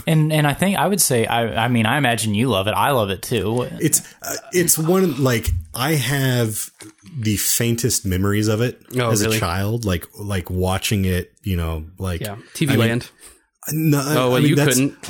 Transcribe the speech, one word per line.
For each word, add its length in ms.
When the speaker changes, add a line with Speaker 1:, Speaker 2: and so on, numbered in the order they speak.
Speaker 1:
And, 260
and 140
I 80
think 240
I 80
would 120
say, 280
I, 380
I 20
mean, 180
I 120
imagine 360
you 160
love 180
it. 40
I 180
love 220
it 100
too. 460
Speaker 2:
It's, 220
uh, 120
it's 280
one, 420
like, 280
I 200
have 760
the 180
faintest 680
memories 440
of 140
it 200
Speaker 3:
Oh, 140
Speaker 2:
as 100
Speaker 3:
really? 160
Speaker 2:
a 20
child, 460
like, 220
like 320
watching 560
it, 280
you 120
know, 300
like, 220
Speaker 3:
Yeah, 160
T 100
V 80
Speaker 2:
I 40
mean, 100
Speaker 3:
Land. 240
Speaker 2:
no, 280
I, 20
Speaker 3:
Oh, 140
well, 80
Speaker 2:
I 20
mean, 100
Speaker 3:
you 60
Speaker 2:
that's, 200
Speaker 3:
couldn't. 220